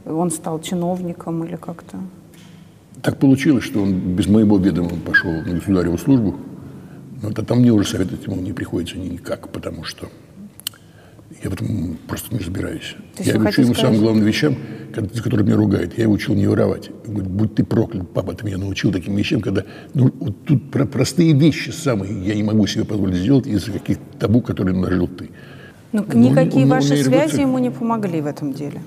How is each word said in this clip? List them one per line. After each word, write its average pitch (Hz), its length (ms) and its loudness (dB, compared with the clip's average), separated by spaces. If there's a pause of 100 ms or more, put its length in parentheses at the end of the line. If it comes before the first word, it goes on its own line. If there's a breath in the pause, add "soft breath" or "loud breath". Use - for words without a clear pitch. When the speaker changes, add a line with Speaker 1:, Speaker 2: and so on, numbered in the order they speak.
Speaker 1:
он 165 260 -2
стал 160 300 -6
чиновником 175 840 -4
или 170 120 -10
как-то? 170 400 -14 (1040 loud breath)
Speaker 2:
Так 110 160 -2
получилось, 135 460 4
что - 180 -2
он 98 120 2 (200)
без 82 120 0
моего 104 320 6
ведома 87 320 2 (140)
пошёл - 280 0
на 95 220 -4
государеву 90 420 0
службу. 117 400 2 (840 loud breath)
Но 104 80 -4
это 104 120 -4
там 117 180 2
мне 123 120 8
уже 101 160 4
советовать 90 380 -4
ему 92 100 -4
не 92 160 -6
приходится - 460 -6
никак, - 500 -8
потому - 360 -10
что - 240 -12 (1300 loud breath)
я - 80 -4
в 95 40 -4
этом - 420 -4 (120)
просто - 260 -8
не - 60 -4
разбираюсь. - 560 -8 (180)
Speaker 1:
То - 80 -12
есть - 100 2
Speaker 2:
Я - 60 2
Speaker 1:
вы - 20 2
Speaker 2:
учу 110 40 4
Speaker 1:
хотите 107 180 4
Speaker 2:
ему 120 120 4
Speaker 1:
сказать, - 120 -2
Speaker 2:
самым 113 100 4
Speaker 1:
что 104 80 4
Speaker 2:
главным 110 200 4
вещам, 131 320 2 (380 loud breath)
ко-, 107 200 -6
за 117 80 -4
которые 107 240 2
меня 110 100 4
ругают. 98 420 2
Я 113 60 2
его 110 100 4
учил - 200 0
не 101 120 2
воровать. 101 440 0 (160)
Он 113 80 -8
говорит, 95 160 -4
будь 104 240 0
ты - 100 2
проклят, 98 460 0
папа, 95 240 -4
ты - 100 -10
меня 98 140 -4
научил 98 340 -2
таким 95 240 -4
вещам, 104 240 0
когда, 98 240 -2 (300 loud breath)
ну, 123 240 4
вот - 260 -6
тут - 260 0
про-, 135 160 0
простые 160 480 2
вещи 139 360 2
самые 101 420 -4 (140)
я 104 80 0
не 104 80 0
могу 107 240 4
себе 101 180 -2
позволить 98 320 -2
сделать 120 300 2
из-за 104 260 -2
каких-то - 300 -4 (160)
табу, 117 220 2
которые 95 360 -2
нажил 90 320 0
ты. - 220 -14 (640 loud breath)
Speaker 1:
Ну, 214 140 0
Speaker 2:
Но - 80 -4
он, 233 80 6
Speaker 1:
никакие 254 420 4
Speaker 2:
он 269 60 6
Speaker 1:
ваши 262 180 2
Speaker 2:
умеет 143 180 2
Speaker 1:
связи 262 140 4
Speaker 2:
рваться. 302 200 0
Speaker 1:
ему 262 180 2
не 247 120 0
помогли 226 500 -2
в 147 60 -4
этом 143 260 -6
деле? 147 340 -10